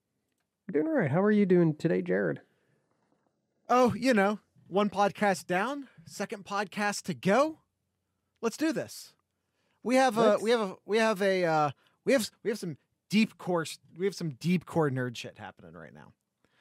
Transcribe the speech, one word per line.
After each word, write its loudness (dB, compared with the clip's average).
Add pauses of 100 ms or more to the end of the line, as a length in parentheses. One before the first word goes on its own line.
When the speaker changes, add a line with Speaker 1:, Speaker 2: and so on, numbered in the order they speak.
(720)
Speaker 1:
Doing 0
all -2
right. 2
How 2
are 4
you 4
doing 4
today, -2
Jared? -2 (1300)
Speaker 2:
Oh, 4
you 0
know, 2 (280)
one 0
podcast 0
down, -4 (180)
second -12
podcast -4
to -6
go. 0 (840)
Let's -4
do 0
this. -10 (680)
We 0
have 4
a, 4
Speaker 1:
Let's 4
Speaker 2:
we 2
have 2
a, -6 (100)
we 0
have 2
a, 2
uh, 2 (340)
we 2
have, 0 (140)
we -4
have -4
some -10 (320)
deep 2
core, -4 (320)
we -4
have -2
some -6
deep -2
core 0
nerd -6
shit -14
happening -18
right -18
now. -20 (480)